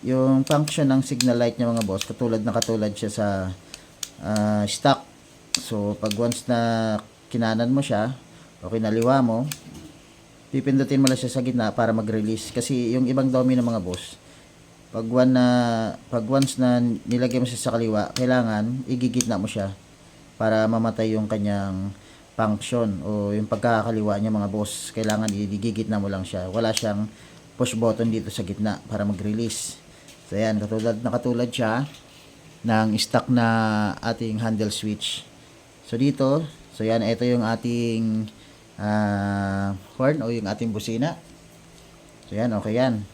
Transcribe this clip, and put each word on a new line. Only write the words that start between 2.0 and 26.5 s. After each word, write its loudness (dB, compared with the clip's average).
katulad -2
na -2
katulad 0
siya -4
sa, -2
ah, 0
stock. 2
So -2
pag -2
once -2
na 0
kinanan 0
mo 2
siya, 0
o -8
kinaliwa 2
mo, 2
pipindutin 2
mo 6
lang 2
siya -4
sa 0
gitna 0
para 2
mag-release. -2
Kasi 0
yung 2
ibang 2
Domino 4
mga 0
boss, -8
pag -4
one 6
na, 6
pag -2
once 2
na 4
nilagay 0
mo -2
siya -8
sa -2
kaliwa, 0
kailangan 0
igigitna -2
mo -4
siya -4
para 2
mamatay 0
yung -2
kanyang -2
function -2
o -2
yung -2
pagkakaliwa 0
niya 0
mga 0
boss. -4
Kailangan -2
igigitna -2
mo -4
lang -4
siya. -6